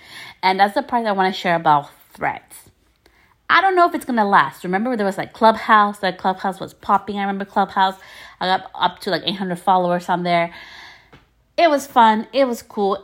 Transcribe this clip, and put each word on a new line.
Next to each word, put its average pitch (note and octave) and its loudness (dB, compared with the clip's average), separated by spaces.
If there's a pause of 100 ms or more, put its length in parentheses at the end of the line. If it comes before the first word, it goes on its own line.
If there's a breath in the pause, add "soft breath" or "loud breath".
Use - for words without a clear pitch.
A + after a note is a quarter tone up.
(420 loud breath)
And F#3+ 2
that's G3+ 4
the C#4+ 0
part A#3+ -4
I G#3 0
wanna F#3+ 0
share F3+ -2
about D3+ 2 (240)
Threads. - -10 (800 soft breath)
I - 4
don't F#4+ 0
know F4 6
if F4 -4
it's D#4 -6
gonna A3+ 0
last. F3 2
Remember G#3+ -2
there G#3 -2
was, F#3+ -4
like, D#3 -10
Clubhouse, A3 2
that F#3 -4
Clubhouse F#3+ -4
was D#3+ -12
popping. G3+ -2
I G3+ -4
remember G3 -6
Clubhouse. G3 -2 (460 loud breath)
I F3 -4
got F#3 -2
up - -2
to, G#3 -6
like, D#3+ -2
eight E3+ -4
hundred F#3 -6
followers F3 0
on F3 -2
there. E3+ 0 (1040 loud breath)
It E4 4
was C#4 0
fun. A3 4
It C4+ 2
was A#3 -6
cool, G3 -2